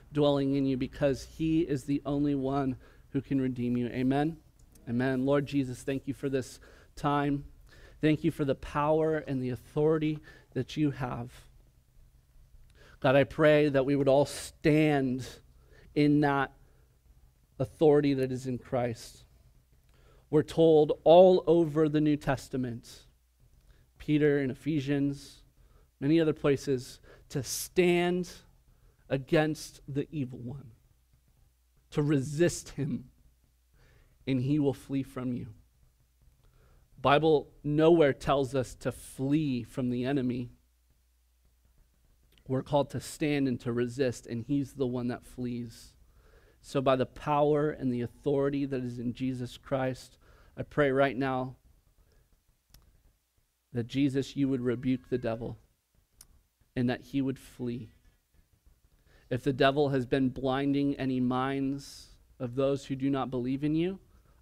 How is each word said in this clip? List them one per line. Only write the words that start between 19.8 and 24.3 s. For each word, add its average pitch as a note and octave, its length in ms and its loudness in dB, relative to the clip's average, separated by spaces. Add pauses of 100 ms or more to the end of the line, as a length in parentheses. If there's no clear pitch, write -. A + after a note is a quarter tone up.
We're D3 140 2
told D#3 640 4
all F3+ 420 10
over D#3+ 420 4
the D3+ 120 0
New D3+ 160 2
Testament, B2+ 880 -6 (920)
Peter D3 420 2